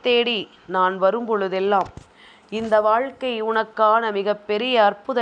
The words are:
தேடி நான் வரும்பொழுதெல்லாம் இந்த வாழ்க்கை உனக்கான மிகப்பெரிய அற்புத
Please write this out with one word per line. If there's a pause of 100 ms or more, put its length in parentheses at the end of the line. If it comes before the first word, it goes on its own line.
தேடி (300)
நான்
வரும்பொழுதெல்லாம் (640)
இந்த
வாழ்க்கை (100)
உனக்கான (100)
மிகப்பெரிய (100)
அற்புத